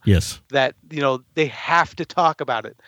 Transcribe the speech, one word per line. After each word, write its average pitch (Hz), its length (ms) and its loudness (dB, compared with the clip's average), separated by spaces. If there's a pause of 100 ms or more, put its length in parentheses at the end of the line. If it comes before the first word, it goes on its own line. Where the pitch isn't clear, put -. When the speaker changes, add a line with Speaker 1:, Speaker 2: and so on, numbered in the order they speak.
Speaker 1:
Yes. 92 340 2 (100)
Speaker 2:
that, 135 260 0 (160)
you 151 100 -6
know, 131 220 0 (100)
they 156 140 0
have - 480 0
to 165 100 -6
talk 165 340 0
about 120 280 -4
it. - 100 -18 (100)